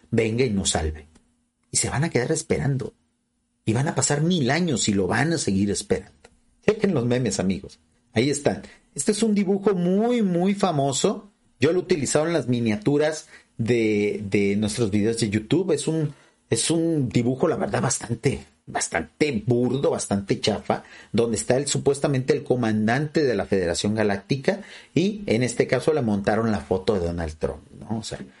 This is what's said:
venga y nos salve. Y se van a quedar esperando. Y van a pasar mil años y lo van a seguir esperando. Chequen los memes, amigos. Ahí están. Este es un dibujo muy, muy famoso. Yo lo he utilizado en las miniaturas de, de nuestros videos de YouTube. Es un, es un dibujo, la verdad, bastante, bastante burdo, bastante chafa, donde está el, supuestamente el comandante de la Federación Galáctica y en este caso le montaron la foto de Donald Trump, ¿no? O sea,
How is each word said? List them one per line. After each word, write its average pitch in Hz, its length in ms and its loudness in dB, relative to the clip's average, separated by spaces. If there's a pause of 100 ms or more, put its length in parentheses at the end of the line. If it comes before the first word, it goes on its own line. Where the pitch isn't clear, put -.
(120)
venga 113 340 2
y 117 60 -2
nos 98 200 0
salve. 80 360 -4 (640)
Y - 60 -4
se 110 120 -2
van 127 140 -2
a 170 80 -2
quedar 123 200 0
esperando. 135 640 -2 (720)
Y 110 80 0
van 127 140 0
a 170 80 -4
pasar 147 260 0
mil 160 300 2
años 160 360 0
y 107 60 2
lo 95 140 2
van 143 260 0
a 160 60 0
seguir 101 320 0
esperando. - 580 -4 (360)
Chequen 208 280 2
los 120 120 0
memes, 123 340 0
amigos. 90 400 -4 (340)
Ahí 123 160 2
están. - 320 0 (320)
Este - 180 -2
es 208 120 2
un 220 100 2
dibujo 196 400 2
muy, 202 480 2
muy 185 320 2
famoso. 165 800 0 (280)
Yo 156 120 4
lo 180 80 2
he - 40 -4
utilizado 151 440 0
en 170 60 -2
las 143 140 -2
miniaturas 123 800 0 (300)
de, 107 720 2
de 101 260 2
nuestros 107 360 0
videos 107 280 2
de 113 100 0
YouTube. 143 420 0
Es 147 160 0
un, 160 260 -2 (360)
es - 200 0
un 160 400 0
dibujo, 123 380 0
la 143 80 0
verdad, 110 260 -2
bastante, - 640 -2 (200)
bastante - 800 -4
burdo, 127 460 2
bastante 202 500 -2
chafa, - 420 -2 (300)
donde 117 240 2
está - 180 2
el, 143 120 0
supuestamente 139 640 0
el 147 100 0
comandante 120 800 0
de 123 120 2
la 95 100 0
Federación 95 500 0
Galáctica 113 640 0 (320)
y 202 340 0
en 117 160 2
este 123 240 2
caso 131 260 2
le - 80 0
montaron 107 500 0
la 101 80 0
foto 95 340 0
de 90 120 0
Donald 82 320 -4
Trump, 69 240 -6 (180)
¿no? 107 200 -8
O 104 40 -12
sea, - 160 -10 (220)